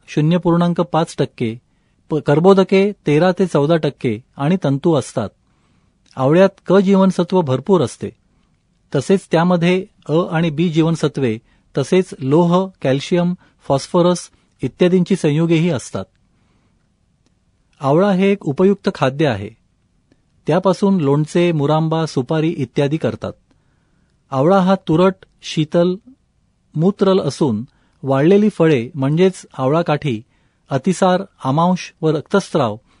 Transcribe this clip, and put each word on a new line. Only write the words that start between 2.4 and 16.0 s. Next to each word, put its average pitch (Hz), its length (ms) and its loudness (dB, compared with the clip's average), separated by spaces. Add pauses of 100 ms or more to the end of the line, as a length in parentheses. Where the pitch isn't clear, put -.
तेरा 165 460 0
ते 190 80 0
चौदा 160 300 0
टक्के 135 440 -4 (160)
आणि 147 280 0
तंतू 143 300 0
असतात. 117 340 -4 (880)
आवळ्यात 160 320 4 (180)
क 175 60 0
जीवनसत्व 190 680 2
भरपूर 143 400 0
असते, 110 300 -6 (840)
तसेच 185 380 0
त्यामध्ये 180 540 0 (220)
अ 147 100 0
आणि 170 320 -2
बी 156 180 -2
जीवनसत्वे, 151 720 -2 (400)
तसेच 180 400 0
लोह, 170 500 2 (140)
कॅल्शियम, 175 520 -2 (340)
फॉस्फरस 175 640 0 (320)
इत्यादींची 180 540 0
संयुगेही 165 540 0
असतात. 110 340 -8 (1800)